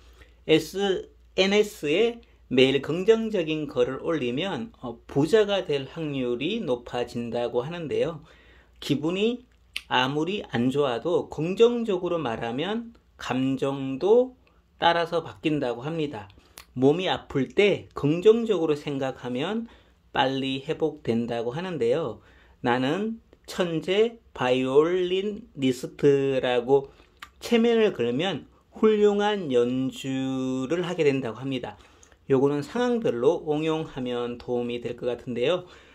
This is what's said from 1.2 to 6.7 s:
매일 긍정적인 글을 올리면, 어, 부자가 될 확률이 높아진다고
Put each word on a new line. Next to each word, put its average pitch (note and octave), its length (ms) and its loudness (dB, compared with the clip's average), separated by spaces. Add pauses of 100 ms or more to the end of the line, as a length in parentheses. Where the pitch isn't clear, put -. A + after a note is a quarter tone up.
매일 C3+ 320 6
긍정적인 F3+ 880 0
글을 B2+ 360 0
올리면, C#3+ 760 -4
어, B2 280 -10
부자가 G3 560 2
될 C#3 260 -4
확률이 C#3+ 680 -4
높아진다고 A#2+ 1000 -4